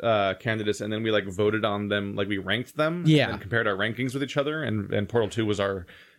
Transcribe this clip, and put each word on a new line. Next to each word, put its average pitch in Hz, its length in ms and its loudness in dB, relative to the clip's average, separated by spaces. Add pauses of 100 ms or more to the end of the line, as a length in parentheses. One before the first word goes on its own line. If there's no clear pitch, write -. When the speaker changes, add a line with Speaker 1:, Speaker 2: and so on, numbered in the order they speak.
Speaker 1:
uh, 101 340 4
candidates 107 440 -2
and 107 140 -4
then 110 80 -2
we, 113 100 0
like, 104 140 2
voted 104 400 2
on 104 240 -2
them, 101 260 -2
like, 101 120 -2
we 104 100 -2
ranked 98 400 -4
them 165 300 0
Speaker 2:
Yeah. 143 240 6
Speaker 1:
and - 100 -6
compared 113 260 0
our 101 80 2
rankings 117 380 -2
with 139 100 -4
each 135 140 -6
other. 151 260 0
And, 107 300 -2
and 101 160 0
Portal 113 200 2
two 113 180 -2
was 104 120 0
our, 98 280 -2 (320)